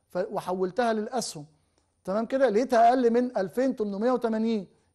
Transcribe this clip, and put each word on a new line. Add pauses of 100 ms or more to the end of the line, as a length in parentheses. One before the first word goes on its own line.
ف-،
وحولتها
للأسهم، (580)
تمام
كده؟
لقيتها
أقل
من
ألفين
تمنمية
وتمانين، (280)